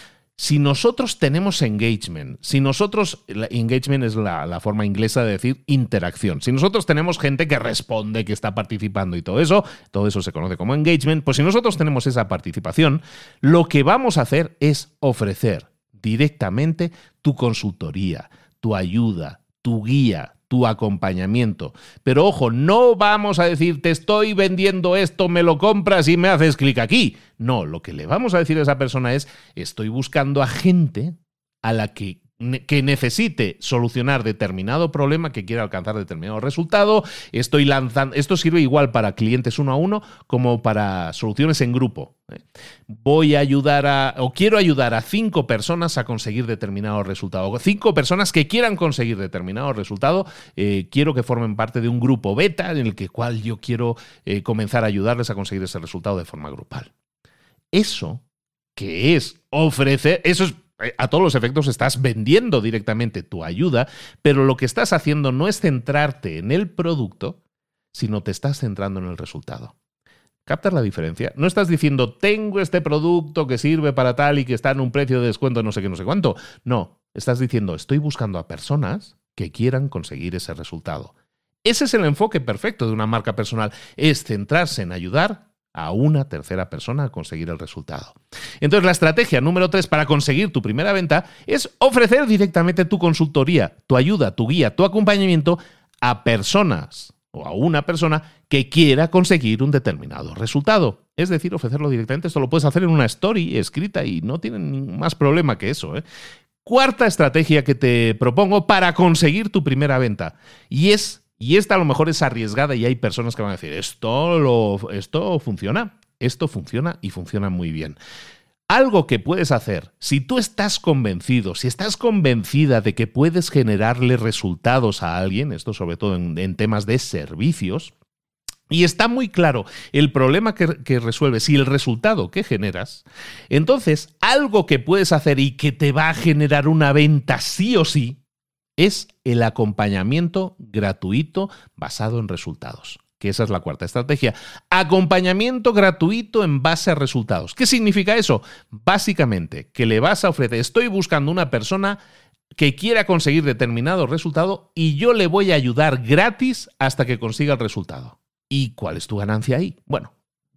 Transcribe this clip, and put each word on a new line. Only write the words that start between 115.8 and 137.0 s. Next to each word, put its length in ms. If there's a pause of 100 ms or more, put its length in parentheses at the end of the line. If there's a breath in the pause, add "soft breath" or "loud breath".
esto 260
funciona 560
y 80
funciona 400
muy 220
bien". 240 (680 loud breath)
Algo 400
que 120
puedes 320
hacer, 480
si 220
tú 180
estás 400
convencido, 760
si 120
estás 320
convencida 800
de 140
que 140
puedes 420
generarle 640
resultados 840
a 160
alguien, 340
esto 220
sobre 240
todo 180
en, 220
en 160
temas 320
de 120
servicios, 920 (800)
y 140
está 240
muy 200
claro 380 (260 loud breath)
el 200
problema 420
que, 280
que 160
resuelves 520
y 60
el 100
resultado 640
que 140
generas, 600 (460 loud breath)
entonces 680
algo 440
que 140
puedes 340
hacer 280
y 160
que 160
te 200
va 160
a 60
generar 540
una 240
venta 480